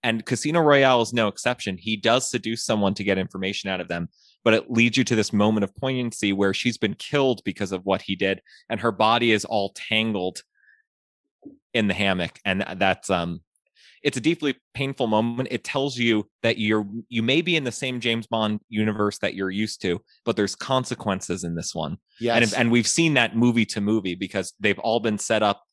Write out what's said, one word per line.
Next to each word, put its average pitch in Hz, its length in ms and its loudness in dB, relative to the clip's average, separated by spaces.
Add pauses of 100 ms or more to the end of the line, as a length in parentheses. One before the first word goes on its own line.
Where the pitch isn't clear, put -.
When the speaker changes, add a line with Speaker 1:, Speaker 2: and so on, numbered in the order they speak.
Speaker 1:
And 113 240 -2
Casino 151 360 0
Royale 135 420 6
is 107 100 -4
no 113 140 4
exception. 101 500 -4
He 107 180 -4
does 113 360 2
seduce 110 340 -4
someone 101 300 2
to 101 80 -8
get 95 160 2
information 95 500 -6
out 92 100 -4
of 90 100 -10
them, 85 200 -4 (340)
but 113 120 6
it - 160 -2
leads 117 260 4
you 127 60 4
to 113 120 0
this 107 160 2
moment 104 340 2
of - 100 -14
poignancy 123 580 -2
where 98 200 2
she's - 260 -4
been 104 160 0
killed 135 480 0
because 95 280 -4
of 92 140 -6
what 95 160 0
he 98 140 -4
did, 95 260 -2 (300)
and 113 80 -4
her 117 120 0
body 113 400 4
is 107 140 2
all 101 300 -2
tangled 107 680 -2 (1300)
in 110 120 2
the 98 60 0
hammock. 92 500 -2
And 95 220 0 (120)
that's, 95 340 0
um, 85 300 -2 (600)
it's 143 120 0
a 123 60 -4
deeply 151 340 0 (200)
painful 135 320 -4
moment. 117 440 0
It 123 120 -6
tells 135 340 -4
you 117 320 0 (140)
that 113 160 0
you're, 107 280 2 (220)
you 113 140 -2
may 135 180 2
be 165 140 0
in 147 80 0
the 120 80 -2
same 127 280 -6
James 113 280 -2
Bond 107 420 -2
universe 107 480 0
that - 160 -4
you're 95 160 -4
used 104 320 -4
to, 87 180 0 (240)
but 110 120 0
there's 101 200 0
consequences 98 880 -4
in 85 120 -6
this - 180 -8
one. 78 240 -6 (240)
Speaker 2:
Yes. 117 320 2
Speaker 1:
And, 127 80 0
and 117 100 2
we've 120 160 4
seen 165 280 2
that 117 200 2
movie 117 300 4
to 104 160 -6
movie 101 340 0
because 95 440 -6
they've 101 200 0
all 113 200 0
been 107 180 0
set 107 240 0
up 104 320 2